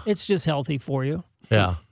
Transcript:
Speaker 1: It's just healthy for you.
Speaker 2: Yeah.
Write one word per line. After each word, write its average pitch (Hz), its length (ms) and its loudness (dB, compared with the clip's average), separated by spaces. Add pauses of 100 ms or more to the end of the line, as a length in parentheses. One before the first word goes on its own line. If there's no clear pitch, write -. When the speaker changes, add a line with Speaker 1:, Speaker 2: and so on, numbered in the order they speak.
Speaker 1:
It's 208 180 0
just 190 220 0
healthy 143 320 -2
for 135 260 -2
you. 160 180 -2 (280)
Speaker 2:
Yeah. 95 240 4 (160)